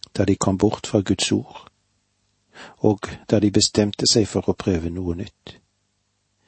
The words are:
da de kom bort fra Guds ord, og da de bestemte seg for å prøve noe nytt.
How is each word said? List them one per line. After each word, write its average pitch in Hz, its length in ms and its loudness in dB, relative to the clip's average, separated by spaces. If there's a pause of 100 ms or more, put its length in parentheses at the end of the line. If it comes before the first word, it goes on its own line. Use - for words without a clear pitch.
(160)
da 104 100 0
de 98 100 4
kom 98 220 -2
bort 104 300 0
fra 107 140 2
Guds - 300 -2
ord, - 360 -6 (1120)
og 107 300 0 (180)
da 107 120 2
de 104 120 2
bestemte 104 560 2
seg 107 200 2
for - 200 -2
å 95 80 0
prøve 85 380 -2
noe 87 260 -4
nytt. - 380 -16 (920)